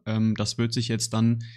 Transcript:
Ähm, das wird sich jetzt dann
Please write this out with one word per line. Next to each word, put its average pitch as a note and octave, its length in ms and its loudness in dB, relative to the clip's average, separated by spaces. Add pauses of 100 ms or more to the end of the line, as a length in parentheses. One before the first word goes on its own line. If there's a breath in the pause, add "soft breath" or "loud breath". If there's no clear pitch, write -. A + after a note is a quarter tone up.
Ähm, A2 260 2
das G#2+ 240 -4
wird A#2 160 0
sich A#2 140 0
jetzt A2+ 260 -2
dann A2+ 300 2 (140 loud breath)